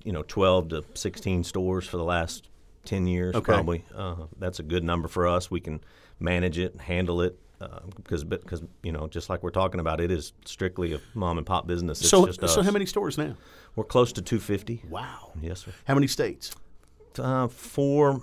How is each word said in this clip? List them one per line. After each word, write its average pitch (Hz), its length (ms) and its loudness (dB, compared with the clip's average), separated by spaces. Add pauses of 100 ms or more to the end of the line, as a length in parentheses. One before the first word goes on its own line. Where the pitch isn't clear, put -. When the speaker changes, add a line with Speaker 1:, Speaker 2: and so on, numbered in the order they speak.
Speaker 1:
you 107 80 -4
know, 76 160 -4
twelve 92 400 4
to 78 240 -4
sixteen 90 520 -2
stores 92 420 -2
for - 100 -8
the 85 80 -2
last 85 460 -2 (340)
ten 92 220 0
years, 90 280 0
Speaker 2:
Okay. - 200 4
Speaker 1:
probably. 85 400 0
Uh, 85 320 -8 (120)
that's 90 200 -6
a 85 40 -10
good 85 220 0
number 85 240 0
for 87 180 0
us. 87 240 2
We 87 100 -2
can 78 200 -8 (400)
manage 87 380 2
it, 90 220 -4
handle 87 400 0
it, 90 180 2 (220)
uh, - 180 -12 (240)
'cause, 73 220 -4
because, 85 360 -6 (220)
you 85 80 -6
know, 78 160 -6
just - 240 -8
like 87 100 -2
we're 87 100 -4
talking 92 280 0
about, 80 220 0
it 87 100 2
is 80 220 -2 (120)
strictly 90 500 -4
a 71 60 -6 (140)
mom 87 240 0
and 76 80 -6
pop 92 220 0
business. 87 320 -2
It's - 100 4
Speaker 2:
So, 185 160 10
Speaker 1:
just - 140 -6
Speaker 2:
so 175 200 4
Speaker 1:
us. 180 60 4
Speaker 2:
how 202 60 4
many 202 140 2
stores 185 300 -2
now? 147 200 -2 (400)
Speaker 1:
We're 110 80 -2
close 123 300 4
to 101 80 -6
two 107 180 0
fifty. 107 480 -4
Speaker 2:
Wow. - 420 -12 (100)
Speaker 1:
Yes, 80 200 -8
sir. - 120 -16 (120)
Speaker 2:
How 135 100 2
many 139 140 6
states? - 420 -2 (680)
Speaker 1:
Uh, 127 300 0
four 139 760 4